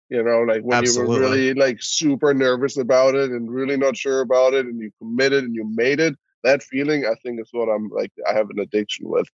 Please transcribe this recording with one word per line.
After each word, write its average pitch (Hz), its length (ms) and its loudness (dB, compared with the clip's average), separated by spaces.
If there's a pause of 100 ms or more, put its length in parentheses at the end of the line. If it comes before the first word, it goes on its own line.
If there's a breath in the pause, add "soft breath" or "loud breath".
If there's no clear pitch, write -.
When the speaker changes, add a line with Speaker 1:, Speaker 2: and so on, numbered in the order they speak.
Speaker 1:
you 123 120 -2
know, 117 200 2
like, 110 220 0
when 120 200 2
you 123 140 0
were 123 80 0
Speaker 2:
Absolutely. 120 160 2
Speaker 1:
really, 131 320 2
like, 131 260 2
super 143 540 0
nervous 131 420 0
about 131 400 4
it 139 160 0
and 117 180 -6
really 135 280 -2
not 135 180 2
sure 135 240 -2
about 131 340 4
it, 135 120 0
and 117 160 -10
you 107 180 -10
committed 131 460 0
and 117 100 -6
you 110 80 -6 (120)
made 135 260 0
it, 160 160 0 (260)
that 139 200 4
feeling, 143 420 -2
I 113 180 -2
think, 120 160 -8
is 110 120 -14
what 117 180 -2
I'm, 107 200 -2
like, 107 220 -6 (180)
I 107 40 0
have 107 160 0
an 101 100 -6
addiction 101 500 -4
with. - 240 0